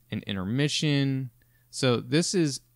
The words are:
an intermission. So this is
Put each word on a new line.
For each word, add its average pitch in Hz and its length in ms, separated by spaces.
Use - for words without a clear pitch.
an 110 160
intermission. 135 1040
So 123 280
this 139 360
is 156 260